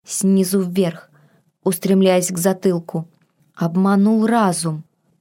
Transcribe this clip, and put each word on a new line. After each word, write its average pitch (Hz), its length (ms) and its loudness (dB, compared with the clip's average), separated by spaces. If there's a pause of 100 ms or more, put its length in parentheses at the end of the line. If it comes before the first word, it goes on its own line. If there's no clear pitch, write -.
снизу 190 560 0
вверх, 180 500 -4 (520)
устремляясь 185 720 2
к 175 60 -6
затылку. 175 680 -2 (460)
"Обманул 196 720 2
разум". 170 580 -2 (360)